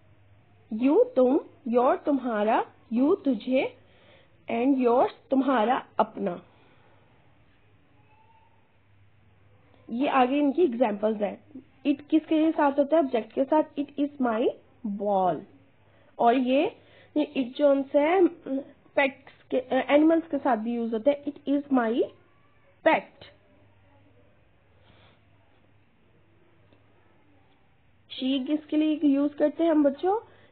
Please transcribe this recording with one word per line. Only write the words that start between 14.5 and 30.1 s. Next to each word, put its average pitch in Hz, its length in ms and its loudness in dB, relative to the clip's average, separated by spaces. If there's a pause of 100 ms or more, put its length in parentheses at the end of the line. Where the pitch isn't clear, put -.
ball। 202 500 -2 (840)
और 233 160 4
ये, 262 420 0 (400)
ये 302 220 -2
it 254 200 -6
जो 294 120 4
उनसे 277 280 0
है, 339 280 4 (680)
pets 277 360 -2 (180)
के, 269 60 -2 (380)
animals 320 360 4
के 277 80 -2
साथ 262 180 0
भी 226 180 -6
यूज 233 200 -6
होता 220 160 0
है। 285 140 -2
It 285 100 -8 (140)
is 285 140 0 (100)
my 240 180 2 (920)
pet। - 420 -2 (4000)
She 262 360 -4
किसके 302 300 -4
लिए 311 280 0
यूज 285 300 2
करते 302 300 -2
हैं 339 60 2
हम 302 140 4
बच्चों? 339 340 0 (340)